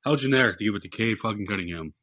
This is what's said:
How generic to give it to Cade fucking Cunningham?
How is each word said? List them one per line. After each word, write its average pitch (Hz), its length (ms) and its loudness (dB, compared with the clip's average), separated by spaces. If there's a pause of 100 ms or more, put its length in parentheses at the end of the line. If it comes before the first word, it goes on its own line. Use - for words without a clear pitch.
How 151 120 2
generic 131 420 4
to 104 60 -4
give 104 100 2
it 98 80 -6
to 95 60 -16
Cade 113 300 -2
fucking 104 280 -4
Cunningham? 87 560 -6